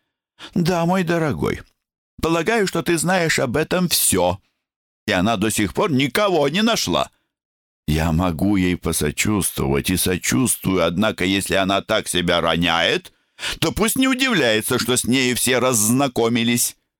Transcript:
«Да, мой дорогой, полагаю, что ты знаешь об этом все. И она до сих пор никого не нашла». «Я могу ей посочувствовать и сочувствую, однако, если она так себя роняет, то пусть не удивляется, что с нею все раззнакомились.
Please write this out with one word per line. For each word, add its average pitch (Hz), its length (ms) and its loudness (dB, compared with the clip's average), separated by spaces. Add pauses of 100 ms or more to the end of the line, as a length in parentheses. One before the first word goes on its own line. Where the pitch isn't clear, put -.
(540)
«Да, 170 320 0
мой 185 180 0
дорогой, 147 580 -2 (600)
полагаю, 170 460 0
что 165 160 -4
ты 170 140 0
знаешь 165 420 0
об 131 160 -2
этом 165 320 0
все. 90 520 0 (680)
И 104 40 0
она 101 260 2
до 107 120 0
сих 101 240 -2
пор 185 180 0
никого 147 580 0
не 180 120 -2
нашла». 127 480 0 (760)
«Я 80 260 0
могу 90 440 0
ей 90 220 2
посочувствовать 76 1120 -2
и 90 80 2
сочувствую, 95 880 0
однако, 92 400 -2
если 95 300 0
она 98 260 0
так 104 260 -2
себя 87 320 0
роняет, 85 760 0 (460)
то 160 120 0
пусть 214 240 0
не 262 120 2
удивляется, 151 720 0
что 127 160 -2
с - 100 -2
нею 127 300 0
все 127 240 0
раззнакомились. 117 1160 0 (220)